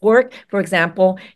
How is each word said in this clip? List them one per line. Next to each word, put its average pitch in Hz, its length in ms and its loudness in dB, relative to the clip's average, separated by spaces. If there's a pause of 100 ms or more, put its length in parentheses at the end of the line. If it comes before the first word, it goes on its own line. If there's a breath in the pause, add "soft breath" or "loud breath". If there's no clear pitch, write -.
work, 233 320 0 (160 loud breath)
for 202 100 -4
example, 185 600 -2 (160 loud breath)